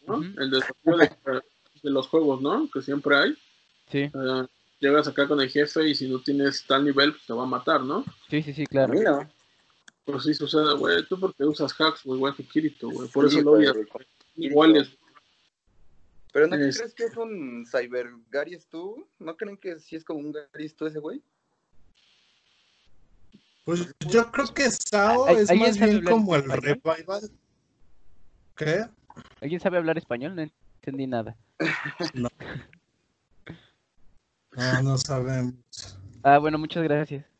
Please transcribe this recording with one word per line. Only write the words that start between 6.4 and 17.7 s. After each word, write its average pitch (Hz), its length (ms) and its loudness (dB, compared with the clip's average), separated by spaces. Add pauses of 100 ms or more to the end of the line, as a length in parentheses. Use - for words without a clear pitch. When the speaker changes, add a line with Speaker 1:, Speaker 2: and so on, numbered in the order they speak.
Speaker 1:
tal 139 180 2
nivel, 143 280 2
pues - 140 -18
te - 60 -8
va 117 120 -4
a - 20 -6
matar, 131 360 -2
¿no? 160 220 -6 (240)
Speaker 2:
Sí, 151 140 -4
sí, 147 100 -10
sí, 143 140 -8
claro. 135 260 0
Speaker 3:
A 147 40 0
mí 208 60 2
no. 151 280 0 (760)
Speaker 1:
Pues 139 200 -6
sí 151 100 0
sucede, 151 420 0
güey. 165 320 0
Tú 185 120 -4
porque 185 240 -4
usas 147 300 -2
hacks, 156 300 0
güey, 131 140 -4
igual 135 160 -2
que 139 100 -16
Kirito, 147 460 -4
güey. 120 180 -10
Por 139 220 4
Speaker 3:
Sí, 151 80 4
Speaker 1:
eso 147 60 4
lo 147 80 8
Speaker 3:
padre, 151 180 8
Speaker 1:
odias. 107 180 -2
Speaker 3:
con - 140 -14 (340)
Speaker 1:
Iguales. 151 520 6
Speaker 3:
Kirito. - 140 -20 (1300)
¿Pero 151 160 6
no 175 80 -2
Speaker 1:
Es- 139 220 0
Speaker 3:
crees 226 160 -10
que 233 100 -6
es 220 120 -6
un 151 540 -10